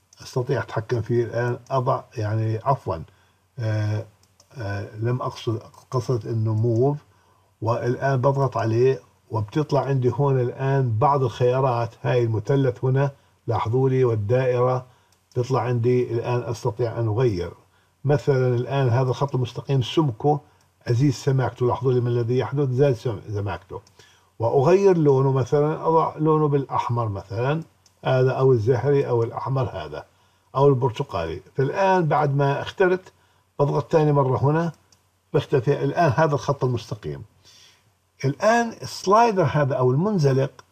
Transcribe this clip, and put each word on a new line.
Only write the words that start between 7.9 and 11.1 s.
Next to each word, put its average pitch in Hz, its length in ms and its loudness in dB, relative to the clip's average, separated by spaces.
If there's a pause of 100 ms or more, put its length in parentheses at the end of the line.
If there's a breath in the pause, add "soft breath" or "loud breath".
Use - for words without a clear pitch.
بضغط 139 360 0
عليه 117 420 2 (340)
وبتطلع 135 480 -2
عندي 127 340 0
هون 139 240 2
الآن 127 580 0
بعض 139 260 2